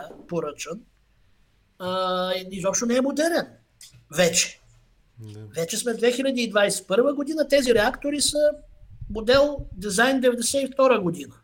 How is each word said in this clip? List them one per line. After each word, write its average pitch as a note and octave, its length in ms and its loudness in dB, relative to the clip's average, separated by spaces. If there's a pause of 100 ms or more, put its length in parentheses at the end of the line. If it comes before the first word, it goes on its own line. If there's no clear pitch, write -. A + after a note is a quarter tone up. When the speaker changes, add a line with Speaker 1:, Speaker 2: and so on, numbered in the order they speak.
(280)
Speaker 1:
поръчан. D#3+ 520 -8 (1000)
А, F3+ 100 -8 (640)
изобщо F#3+ 340 -2
не A#3 100 2
е C4 60 2
модерен. C#4+ 460 0 (640)
Вече. - 480 0 (600)
Speaker 2:
Да. G#2+ 280 -18
Speaker 1:
Вече E3 300 -6
сме A#3+ 160 -2
две A#3 180 2
хиляди B3+ 300 0
и A3+ 80 -2
двайсет G3+ 340 2
и - 40 -20
първа B3 260 2
година. D4 340 -2
Тези C4 260 4
реактори C4 480 0
са D4 300 2 (580)
модел C4 480 2 (160)
дизайн G#3+ 480 0
деветдесет B3 420 2
и B3+ 40 -4
втора C4 320 4
година. E3+ 340 -6 (100)